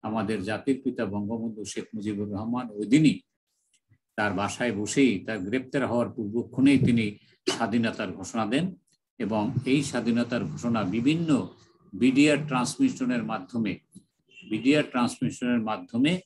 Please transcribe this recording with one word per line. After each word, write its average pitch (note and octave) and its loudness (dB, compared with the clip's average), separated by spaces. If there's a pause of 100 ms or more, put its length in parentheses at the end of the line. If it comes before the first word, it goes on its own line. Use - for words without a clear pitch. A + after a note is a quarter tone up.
আমাদের G#2+ -2
জাতির A2 -2
পিতা A#2+ -2
বঙ্গবন্ধু G#2+ -6
শেখ - -8 (100)
মুজিবুর G#2 -4
রহমান A#2 -4
ওই G#2 -6
দিনই B2+ 6 (920)
তার G#2 0
বাসায় G2+ -2
বসেই G#2 2
তার A2 -6
গ্রেপ্তার B2 -4
হওয়ার A#2 0
পূর্বক্ষণেই A#2+ 2
তিনি A2+ 2 (320)
স্বাধীনতার A2 -2
ঘোষণা F#2+ -4
দেন D3 -2 (440)
এবং G#2+ 0 (120)
এই C#3 2
স্বাধীনতার A#2 0
ঘোষণা A#2 -2
বিভিন্ন B2+ 2 (460)
মিডিয়া C3+ 4 (100)
ট্রান্সমিশনের B2 0
মাধ্যমে, A2 -4 (720)
মিডিয়া C3 4
ট্রান্সমিশনের B2 -2
মাধ্যমে A#2 0